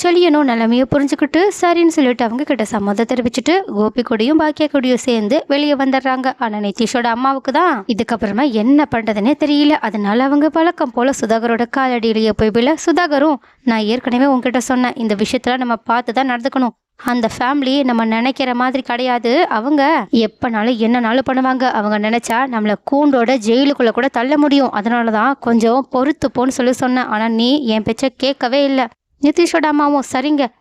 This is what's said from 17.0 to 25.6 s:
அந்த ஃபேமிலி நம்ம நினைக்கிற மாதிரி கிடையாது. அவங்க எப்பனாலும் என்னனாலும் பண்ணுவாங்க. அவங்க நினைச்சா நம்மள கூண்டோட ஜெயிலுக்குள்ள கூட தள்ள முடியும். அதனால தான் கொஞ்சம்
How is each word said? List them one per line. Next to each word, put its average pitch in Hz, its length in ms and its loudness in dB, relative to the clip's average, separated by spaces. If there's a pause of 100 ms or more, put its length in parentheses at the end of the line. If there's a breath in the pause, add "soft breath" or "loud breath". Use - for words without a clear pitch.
அந்த 240 320 0
ஃபேமிலி 269 460 0
நம்ம 226 220 0
நினைக்கிற 247 480 0
மாதிரி 254 300 -2
கிடையாது. 247 640 0
அவங்க 277 640 0
எப்பனாலும் 226 640 0
என்னனாலும் 233 540 0
பண்ணுவாங்க. 262 320 0
அவங்க 214 460 0
நினைச்சா 233 240 -2
நம்மள 226 420 -2 (160)
கூண்டோட 269 460 2 (100)
ஜெயிலுக்குள்ள 262 420 2
கூட 240 180 -2
தள்ள 262 300 0
முடியும். 277 340 2
அதனால 226 400 -2
தான் 226 280 0
கொஞ்சம் 233 500 0